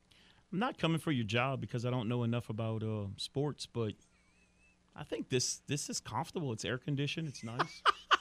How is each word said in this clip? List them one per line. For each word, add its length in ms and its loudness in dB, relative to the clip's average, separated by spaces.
I'm 80 0
not 180 0
coming 220 4
for 100 0
your 140 2
job 360 2
because 240 -2
I 60 2
don't 180 2
know 140 2
enough 280 0
about, 340 -2
uh, 320 -2
sports, 500 -2
but 280 -2
I 80 -10
think 260 -6
this, 380 0
this 240 -2
is 80 -4
comfortable. 540 -4
It's 120 -4
air 140 0
conditioned. 480 -2
It's 160 -8
nice. 400 -4